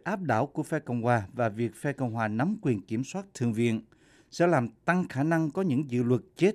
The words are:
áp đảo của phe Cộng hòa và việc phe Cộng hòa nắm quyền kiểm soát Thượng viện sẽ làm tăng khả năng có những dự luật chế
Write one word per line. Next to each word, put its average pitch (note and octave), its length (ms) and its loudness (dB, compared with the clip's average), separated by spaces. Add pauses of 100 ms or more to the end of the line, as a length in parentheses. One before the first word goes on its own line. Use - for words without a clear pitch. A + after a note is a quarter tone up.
áp G3 160 -4
đảo C3 260 0
của D3+ 160 -6
phe D#3 180 -4
Cộng A#2+ 220 -4
hòa A#2 200 2 (100)
và A#2 160 0
việc G#2+ 280 -4
phe D3 160 -4
Cộng B2 200 -4
hòa A2+ 160 -2
nắm C3 340 0
quyền A2+ 240 0
kiểm A#2 180 -2
soát G3 300 -8
Thượng A#2+ 180 0
viện A2+ 300 2 (480)
sẽ E3+ 160 2
làm C#3 220 2 (160)
tăng F3 240 0
khả C3+ 140 -2
năng D#3+ 280 2
có F#3+ 120 -4
những D3 280 0
dự A#2+ 120 0
luật B2 180 4 (160)
chế G3 180 4